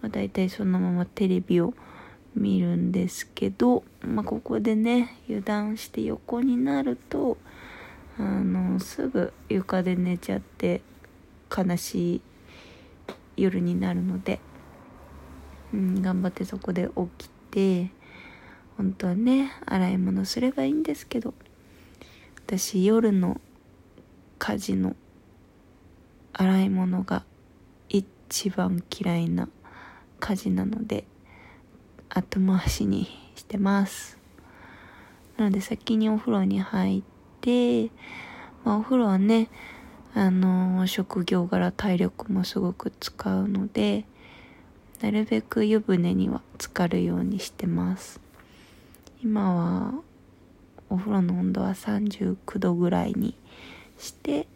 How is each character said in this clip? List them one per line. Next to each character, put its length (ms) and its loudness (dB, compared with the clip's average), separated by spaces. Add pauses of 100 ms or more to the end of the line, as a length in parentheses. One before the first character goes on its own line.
ま 60 -6
あ、 20 -4
大 200 -2
体 200 0
そ 140 -6
の 160 2
ま 120 2
ま 140 2
テ 220 0
レ 140 4
ビ 200 4
を 120 0 (600)
見 240 2
る 180 2
ん 140 0
で 160 0
す 260 -8
け 160 -2
ど、 340 4 (180)
ま 200 -2
あ、 20 -4
こ 160 -4
こ 200 -4
で 160 2
ね、 420 2 (100)
油 140 -4
断 360 -4
し 100 -12
て 140 -6
横 400 -4
に 160 2
な 260 0
る 140 -2 (120)
と、 280 0 (800)
あ 40 -2
の、 560 0
す 300 -6
ぐ 220 -2 (160)
床 360 -2
で 120 0
寝 220 0
ち 160 -6
ゃ 40 -2
っ 20 -2
て 420 -4 (720)
悲 220 0
し 380 -2
い 60 -6 (1120)
夜 240 2
に 200 0
な 140 0
る 80 0
の 180 -2
で、 200 -4 (1300)
う 60 -4
ん、 240 2
頑 220 0
張 60 0
っ 20 -6
て 120 -8
そ 140 -8
こ 160 -6
で 220 -2
起 320 -6
き 20 -20 (220)
て、 400 2 (840)
本 180 0
当 140 -4
は 80 0
ね、 360 2 (160)
洗 220 2
い 100 0
物 260 0
す 160 -4
れ 100 2
ば 120 -2
い 60 2
い 20 0
ん 100 0
で 140 -2
す 100 -16
け 140 -4
ど、 160 -8 (1120)
私、 360 0
夜 280 6
の 280 2 (1000)
家 180 -2
事 180 -2
の 200 0 (1400)
洗 280 4
い 80 2
物 340 0
が 200 -4 (680)
一 600 -2
番 400 -2
嫌 280 -2
い 120 0
な 180 0 (720)
家 160 -2
事 140 -4
な 160 0
の 220 -4
で、 180 -4 (1040)
後 300 -2
回 280 4
し 200 0
に 200 0 (280)
し 80 -20
て 160 -6
ま 260 4
す。 320 -12 (1200)
な 80 2
の 60 4
で、 100 0
先 360 -2
に 120 2
お 80 2
風 140 -2
呂 120 2
に 180 0
入 380 0
っ 40 -8 (380)
て、 500 2 (720)
ま 100 2
あ、 40 2
お 40 0
風 160 0
呂 80 4
は 120 4
ね、 320 4 (640)
あ 180 4
の 520 4
ー、 40 2
職 360 -2
業 220 2
柄 260 2
体 260 0
力 340 -2
も 120 2
す 160 -4
ご 140 0
く 260 -8
使 360 -4
う 120 0
の 200 0
で、 380 0 (960)
な 100 0
る 140 2
べ 160 0
く 220 0
湯 160 4
船 340 2
に 160 2
は 120 -2 (180)
浸 120 -10
か 160 2
る 160 2
よ 140 0
う 60 0
に 160 -2
し 120 -8
て 160 -6
ま 300 0
す。 220 -16 (1040)
今 300 2
は 400 0 (960)
お 80 0
風 140 -2
呂 100 4
の 180 2
温 140 2
度 80 0
は 140 0
三 340 -2
十 360 -2
九 140 -6
度 140 2
ぐ 160 2
ら 160 2
い 80 -2
に 240 -2 (600)
し 140 -14
て 440 -4